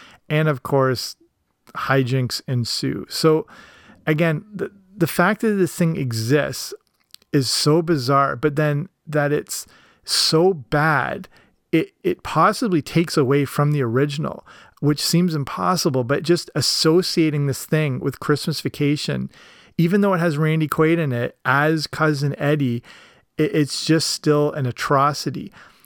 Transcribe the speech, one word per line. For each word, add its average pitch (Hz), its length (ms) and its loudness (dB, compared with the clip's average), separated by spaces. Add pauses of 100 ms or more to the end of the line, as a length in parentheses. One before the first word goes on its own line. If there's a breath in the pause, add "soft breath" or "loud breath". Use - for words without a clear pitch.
(280 loud breath)
And 156 180 0
of 143 160 0
course, 131 540 0 (580)
hijinks 131 720 0
ensue. 127 640 -4
So 160 400 0 (580 loud breath)
again, 160 380 0 (100)
the, 190 160 -6 (260)
the 170 120 0
fact 190 320 0
that 214 140 2
this 185 200 0
thing 165 220 0
exists 131 760 -2 (600)
is 135 180 2
so 156 320 2
bizarre, 139 540 2
but 147 180 0
then 147 340 0 (200)
that 147 240 0
it's - 340 -4 (380 soft breath)
so 175 500 2
bad, 147 760 -2 (440 soft breath)
it, 160 180 2 (140)
it 180 180 -2
possibly 180 600 2
takes - 340 -2
away 139 280 2
from 147 280 0
the 143 100 0
original, 139 640 -2 (340 loud breath)
which 147 240 0
seems 170 300 2
impossible, 147 680 0
but 139 180 -2
just 165 320 0
associating 160 920 2
this 135 180 -4
thing 151 340 0
with 135 220 -4
Christmas 147 400 -2
Vacation, 143 680 -2 (480 loud breath)
even 170 220 2
though 196 140 2
it 170 40 0
has 160 200 0
Randy 156 300 0
Quaid 165 300 2
in 147 140 -2
it 120 320 -4
as 147 420 2
Cousin 147 520 -2
Eddie, 143 440 -2 (560 loud breath)
it, 156 160 0
it's 151 300 -2
just 160 240 2
still 147 440 0
an 135 140 -4
atrocity. 139 840 -2 (340 loud breath)